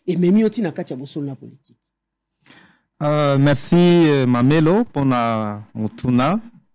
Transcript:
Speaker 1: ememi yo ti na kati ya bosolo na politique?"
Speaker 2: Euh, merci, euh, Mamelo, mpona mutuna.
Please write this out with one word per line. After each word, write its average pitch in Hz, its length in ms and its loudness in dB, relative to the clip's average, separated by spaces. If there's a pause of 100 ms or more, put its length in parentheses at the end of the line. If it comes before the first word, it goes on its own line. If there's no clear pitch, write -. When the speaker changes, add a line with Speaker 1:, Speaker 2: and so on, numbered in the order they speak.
Speaker 1:
ememi 180 340 2
yo 220 80 2
ti 220 140 -6
na 160 100 -4
kati - 200 -10
ya 135 40 -12
bosolo 139 300 -10
na 139 80 -10
politique?" - 440 -20 (1200)
Speaker 2:
Euh, 147 360 0
merci, 147 380 2
euh, 170 500 4
Mamelo, 151 540 2
mpona 117 840 -4 (120)
mutuna. 123 640 -2 (340)